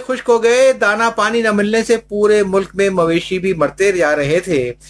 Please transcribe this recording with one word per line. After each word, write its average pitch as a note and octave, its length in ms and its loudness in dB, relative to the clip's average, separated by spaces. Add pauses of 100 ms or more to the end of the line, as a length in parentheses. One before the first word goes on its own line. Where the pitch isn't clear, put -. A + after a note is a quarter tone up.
خشک B3+ 220 -6
ہو A#3 140 4
گئے، B3+ 300 4
دانا A3 380 0
پانی A3+ 320 -2
نہ A3 80 0
ملنے G#3 340 0
سے A3+ 120 0
پورے G#3 460 0
ملک F#3+ 320 -2
میں G3 160 0
مویشی E3+ 480 -2
بھی F#3+ 140 -2
مرتے E3+ 400 0
جا D3+ 240 0
رہے D3+ 240 0
تھے۔ C3+ 320 -4 (180)